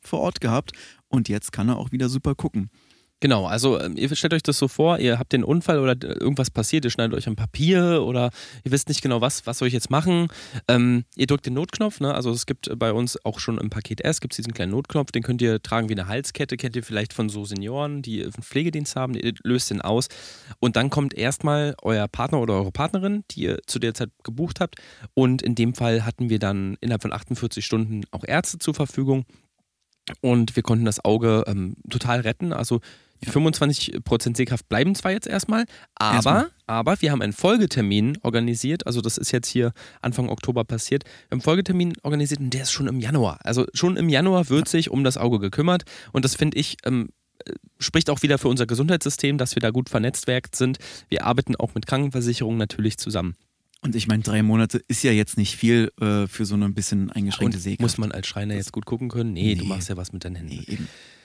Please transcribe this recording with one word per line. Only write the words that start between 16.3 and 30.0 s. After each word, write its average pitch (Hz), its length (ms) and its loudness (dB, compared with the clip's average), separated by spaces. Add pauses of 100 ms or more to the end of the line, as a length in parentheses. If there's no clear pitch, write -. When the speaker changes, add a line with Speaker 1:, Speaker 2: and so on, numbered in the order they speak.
Speaker 2:
kennt 120 180 -6
ihr 117 60 -4
vielleicht 107 320 -4
von 107 160 -2
so 104 160 -8
Senioren, 135 560 -6
die 110 200 -6
einen - 100 -8
Pflegedienst 151 600 -4
haben, 127 200 -2
ihr 117 180 -2 (100)
löst 123 280 0
den 101 100 -2
aus 110 280 0 (500)
und 120 180 2
dann 131 140 2
kommt 143 240 0
erstmal 147 640 0
euer 104 280 0
Partner 135 320 -2
oder 113 140 0
eure 98 180 0
Partnerin, 196 580 -2
die - 140 -8
ihr - 200 -2
zu - 140 -6
der 113 160 -2
Zeit 117 160 -6 (120)
gebucht 143 380 -6
habt 175 140 -2 (400)
und 131 260 4
in 120 140 0
dem 117 180 2
Fall 113 320 2
hatten 117 240 -4
wir 110 120 2
dann 98 420 -2
innerhalb 113 200 0
von 110 100 -4
achtundvierzig - 520 -6
Stunden 110 460 -2
auch - 160 -10
Ärzte 165 320 -2
zur 151 160 -2
Verfügung. 135 500 0 (960)